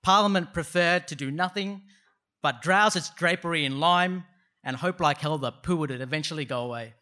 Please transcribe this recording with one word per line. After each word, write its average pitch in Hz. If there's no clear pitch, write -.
Parliament 196
preferred 175
to 151
do 135
nothing 190
but 127
drowse 196
its 170
drapery 170
in 135
lime 180
and 131
hope 180
like 147
hell 151
the 131
poo 175
would 151
eventually 143
go 123
away. 117